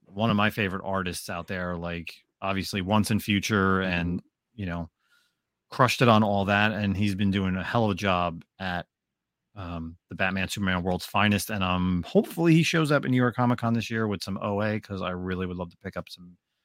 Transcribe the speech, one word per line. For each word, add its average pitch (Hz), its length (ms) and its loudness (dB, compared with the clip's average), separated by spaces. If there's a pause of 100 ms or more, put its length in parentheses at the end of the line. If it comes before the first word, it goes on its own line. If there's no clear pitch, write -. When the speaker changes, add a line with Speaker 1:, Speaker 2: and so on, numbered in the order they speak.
Speaker 1:
one 104 260 0
of 104 40 2
my 104 140 2
favorite 98 360 -2
artists 95 440 -4
out 87 180 -8
there, 90 300 -4
like, 85 380 -8 (260)
obviously 95 400 -2
Once 101 300 2
and 104 120 0
Future 95 580 2
and, 87 380 -2
Speaker 2:
Mm-hmm. - 80 -14 (280)
Speaker 1:
you 101 100 -8
know, 85 240 -6 (800)
crushed - 340 2
it 120 60 8
on 110 140 8
all 101 220 2
that. 104 280 4
And 101 220 0
he's 101 200 0
been 98 160 2
doing 95 240 0
a 92 80 -4
hell 117 220 2
of 104 60 2
a 95 40 0
job 87 480 0 (160)
at, 90 260 -6 (680)
um, 85 420 -10 (120)
the 90 60 -12
Batman 92 340 -2
Superman 92 340 0
World's 90 220 -2
Finest. 104 440 2
And, 104 140 -4
um, 90 440 0
hopefully 170 460 2
he 165 100 6
shows 156 280 0
up 139 140 2
at 131 60 0
New 127 60 2
York 123 180 2
Comic 123 240 2
Con 117 140 0
this 113 160 -2
year 113 180 -2
with 101 160 -4
some 98 180 -6
O 101 200 -2
A, 107 180 -2
'cause 98 220 -8
I 90 100 -4
really 92 360 -4
would 90 100 -8
love 87 140 -8
to - 60 -20
pick 95 200 -12
up 87 120 -12
some, 90 280 -20 (280)